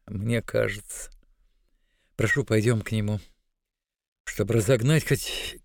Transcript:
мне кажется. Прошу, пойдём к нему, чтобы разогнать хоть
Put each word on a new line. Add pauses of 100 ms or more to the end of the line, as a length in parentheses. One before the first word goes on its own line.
мне
кажется. (1040)
Прошу,
пойдём
к
нему, (1040)
чтобы
разогнать
хоть